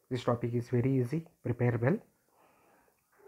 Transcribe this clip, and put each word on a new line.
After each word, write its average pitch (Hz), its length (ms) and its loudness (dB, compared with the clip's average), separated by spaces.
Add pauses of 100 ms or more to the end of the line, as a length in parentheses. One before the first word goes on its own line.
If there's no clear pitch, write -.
(100)
This 127 140 -4
topic 120 300 0
is 120 140 -2
very 131 320 2
easy, 151 260 -4 (180)
prepare 120 360 0
well. 139 180 2 (1300)